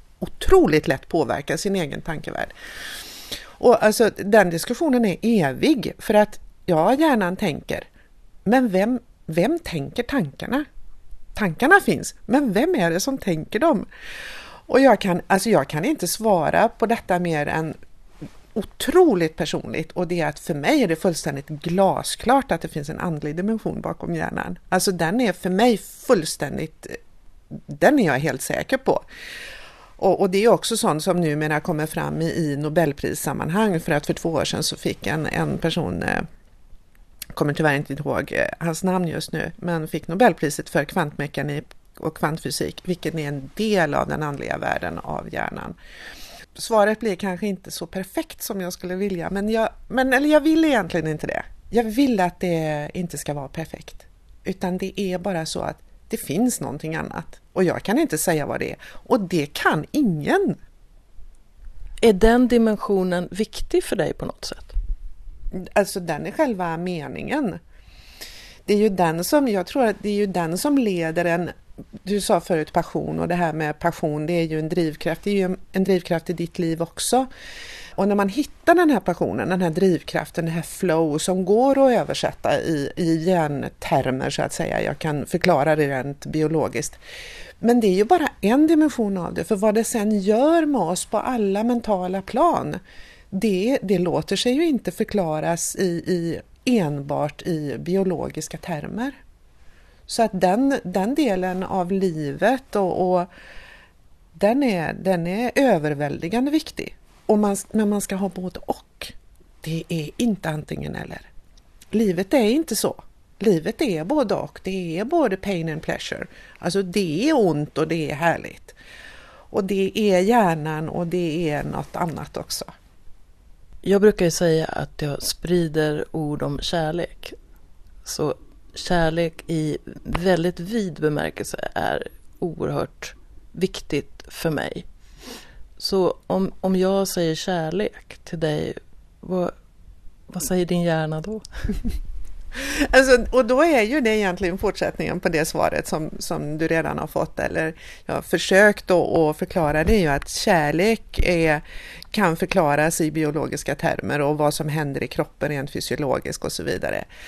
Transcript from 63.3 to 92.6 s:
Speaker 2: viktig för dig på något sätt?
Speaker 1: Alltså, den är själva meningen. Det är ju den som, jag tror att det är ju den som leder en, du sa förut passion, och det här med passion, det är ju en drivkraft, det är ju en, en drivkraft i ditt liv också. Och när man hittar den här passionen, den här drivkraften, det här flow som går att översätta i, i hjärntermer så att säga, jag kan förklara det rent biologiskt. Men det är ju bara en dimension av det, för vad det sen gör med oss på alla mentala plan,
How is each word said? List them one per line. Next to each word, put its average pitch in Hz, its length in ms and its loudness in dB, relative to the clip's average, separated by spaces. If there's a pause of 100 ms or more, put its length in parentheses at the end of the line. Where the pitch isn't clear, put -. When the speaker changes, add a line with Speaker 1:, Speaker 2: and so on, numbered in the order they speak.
Speaker 2:
viktig - 540 -2
för - 120 -4
dig 151 160 0
på - 140 -8
något - 180 -10
sätt? - 200 -10 (1080)
Speaker 1:
Alltså, 196 280 2
den 156 260 -4
är 196 40 -6
själva 185 460 0
meningen. 175 840 -4 (1040)
Det 208 100 2
är 208 40 4
ju 214 100 4
den 175 360 0
som, 285 240 4
jag 196 180 0
tror 269 200 2
att 202 160 0
det 208 60 -4
är 208 60 0
ju 202 120 2
den 175 320 -2
som 294 200 2
leder 175 460 0
en, 170 260 0 (520)
du 202 180 -2
sa 175 200 2
förut 160 320 -2
passion, 160 480 -2
och 165 80 -2
det 175 60 0
här 175 180 2
med 156 260 -2
passion, 156 480 -2
det 175 60 0
är 170 100 2
ju 156 160 -2
en 156 100 -2
drivkraft, 160 560 -2
det 202 60 -2
är 208 40 2
ju 196 80 2
en, 185 140 0 (160)
en 190 120 2
drivkraft 180 460 0
i - 20 0
ditt 170 260 -6
liv 165 240 0
också. 247 440 0 (680)
Och 196 140 2
när 202 60 4
man 196 140 2
hittar 285 460 2
den 339 160 6
här 226 100 4
passionen, 127 480 -2
den 185 140 0
här 175 80 2
drivkraften, 175 760 0
det 165 60 -2
här 165 120 -4
flow 160 560 0
som 185 260 0
går 262 420 6
att 233 140 4
översätta - 600 0
i, 143 360 -2
i 165 200 2
hjärntermer 139 1120 0
så 139 120 -2
att - 100 -2
säga, - 300 -2
jag - 160 -4
kan 147 280 -4
förklara 156 500 0
det 147 120 0
rent 139 380 -8
biologiskt. 151 720 -4 (600)
Men 240 220 2
det 220 60 2
är 185 80 4
ju 202 100 4
bara 302 240 2 (120)
en 262 260 4
dimension 285 520 2
av 170 160 -6
det, 170 100 -2
för 214 120 0
vad 208 180 2
det 226 100 2
sen 214 360 0
gör 277 460 4
med 277 140 2
oss 175 260 -2
på 214 120 -2
alla 214 460 0
mentala 196 580 0
plan, 240 540 0 (540)